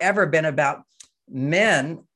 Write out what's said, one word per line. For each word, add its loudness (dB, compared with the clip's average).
ever 2
been 0
about -2
men. -2